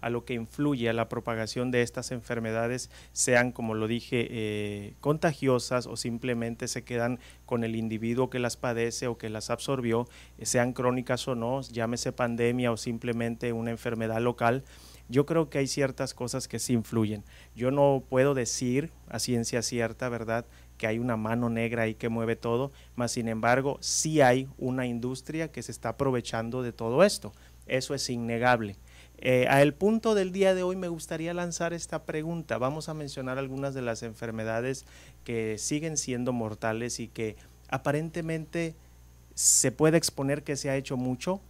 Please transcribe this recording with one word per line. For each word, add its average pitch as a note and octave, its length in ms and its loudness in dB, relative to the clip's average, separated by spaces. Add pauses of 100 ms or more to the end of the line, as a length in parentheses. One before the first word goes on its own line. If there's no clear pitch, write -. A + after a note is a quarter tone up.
a A#2+ 100 -4
lo A#2+ 140 -4
que B2+ 100 -6
influye A#2+ 540 0
a A2+ 40 2
la A2+ 160 0
propagación A#2 640 -4
de B2 120 4
estas B2 280 -4
enfermedades, A#2 800 -4 (220)
sean, B2 400 4
como A2+ 220 -4
lo A2 120 0
dije, A#2 420 0
eh, G#2 720 -6
contagiosas C3+ 880 2
o A#2 100 -10
simplemente A#2 680 -4
se A#2+ 160 -6
quedan A#2+ 380 -2 (240)
con A#2 180 0
el A2+ 140 -2
individuo A2+ 520 -2
que B2+ 120 -4
las A#2+ 160 -2
padece A#2 500 -2
o A#2 120 -4
que A2+ 120 -8
las G#2+ 200 -6
absorbió, A#2+ 580 0 (280)
eh, - 100 -10
sean B2 260 2
crónicas B2 560 0
o C3 80 0
no, A#2+ 240 -2
llámese A#2 500 -4
pandemia A#2+ 600 2
o A2+ 40 0
simplemente A#2 760 -2
una A#2 180 -2
enfermedad A2+ 500 -2
local. A#2+ 440 2 (440)
Yo C3+ 180 4
creo D#3+ 220 2
que D3 100 -4
hay C#3 100 0
ciertas C3+ 440 -2
cosas B2 360 -6
que A#2 100 -6
sí - 140 -2
influyen. A2 500 0 (320)
Yo A#2+ 160 0
no C#3 380 6
puedo C3+ 260 6
decir C3 560 0 (160)
a A2+ 140 -8
ciencia A#2 420 0
cierta, A#2 460 -2
¿verdad?, A#2 360 -2 (320)
que - 100 -4
hay A2 120 0
una A#2+ 180 0
mano A#2 320 0
negra A#2 360 0
ahí A2 100 0
que A#2 160 -4
mueve A2+ 260 0
todo, A#2+ 340 0 (260)
mas A#2+ 160 -2
sin A#2 160 -2
embargo A#2+ 520 2
sí D#3 400 2
hay C3 260 8 (120)
una B2+ 280 -2
industria B2+ 640 -6
que B2+ 120 -10
se A#2+ 100 -10
está - 180 -4
aprovechando A#2+ 720 -2
de A#2+ 100 -4
todo A#2 300 2
esto, G3+ 300 2 (340)
eso C3 280 -2
es C#3 160 -4
innegable. A#2 640 2 (400)
Eh, B2+ 320 4
a C#3 140 8
el D3 100 6
punto A3 420 2
del F#3+ 180 2
día F#3+ 220 6
de F#3 80 -2
hoy F3+ 140 0
me F3+ 120 -4
gustaría E3 440 -6
lanzar F3 400 -2
esta E3 320 -8
pregunta. D#3+ 540 -4
Vamos C#3+ 320 -2
a D#3 40 -6
mencionar C3+ 440 -6
algunas C3+ 340 -4
de C3 80 -6
las A#2 220 -4
enfermedades A2+ 800 -4 (400)
que A2+ 320 -2
siguen D3 400 -4
siendo B2+ 380 -2
mortales A2+ 680 -4
y A#2 80 -8
que A2 280 -6 (320)
aparentemente D#3+ 1080 -4 (580)
se - 400 4
puede D#3 240 6
exponer C#3+ 460 0
que C#3+ 140 -4
se C#3+ 120 -4
ha C3+ 80 0
hecho C3+ 220 -4
mucho B2+ 520 -2